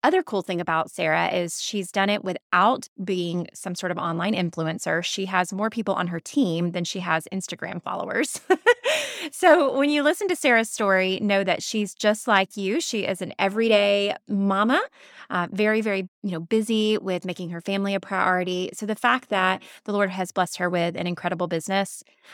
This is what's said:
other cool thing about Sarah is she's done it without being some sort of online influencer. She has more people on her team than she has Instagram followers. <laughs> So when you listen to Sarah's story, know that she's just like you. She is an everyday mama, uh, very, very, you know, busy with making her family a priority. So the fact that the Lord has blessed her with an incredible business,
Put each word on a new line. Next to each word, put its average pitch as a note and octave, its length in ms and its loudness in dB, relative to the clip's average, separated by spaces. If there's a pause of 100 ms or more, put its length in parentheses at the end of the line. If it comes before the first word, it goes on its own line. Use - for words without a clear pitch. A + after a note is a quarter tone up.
other D#4+ 200 4
cool G3 180 -4
thing F3 180 -4
about D#3+ 300 0
Sarah E3+ 380 2
is F3 340 -2
she's G3 300 -6
done G3 180 2
it G#3 140 -2
without F#3+ 640 0 (160)
being F3 500 -2
some F3+ 220 -8
sort F3+ 160 -4
of E3+ 60 -4
online E3+ 360 -2
influencer. E3 720 -2
She F#3+ 220 -4
has F#3 260 -2
more G#3 180 -2
people G3+ 240 -2
on F3 140 -2
her E3+ 100 -6
team E3+ 540 0
than F3 100 -2
she E3+ 160 -6
has E3 340 -2
Instagram F3 480 -8
followers. - 680 -4
<laughs> - 40 0 (800)
So D4+ 480 6
when C#4+ 100 4
you D4 140 2
listen D#4+ 240 2
to F4+ 100 0
Sarah's A#3 320 4
story, F#3+ 540 2
know G3 220 2
that F3+ 180 0
she's G#3 320 -4
just G#3+ 320 0
like G3 300 2
you. G3+ 240 -2
She A3 260 -4
is F#3+ 160 -4
an E3+ 160 -8
everyday G3+ 760 2 (100)
mama, G3+ 560 2 (480)
uh, F3 220 0
very, G#3+ 280 2
very, G3 280 -2 (160)
you G3 80 -2
know, E3 80 -4
busy G#3+ 580 2
with F3+ 260 -4
making F3+ 260 -6
her E3+ 100 -8
family G3 340 -2
a F#3+ 60 -2
priority. F#3 760 0
So - 100 -10
the G#3 120 -4
fact B3 320 0
that F#3+ 340 2 (220)
the G#3 80 -6
Lord G3+ 180 2
has F#3 220 -4
blessed F#3 240 0
her F3+ 120 0
with E3+ 280 0
an E3+ 100 -4
incredible F3 400 -2
business, F#3+ 560 -2 (320)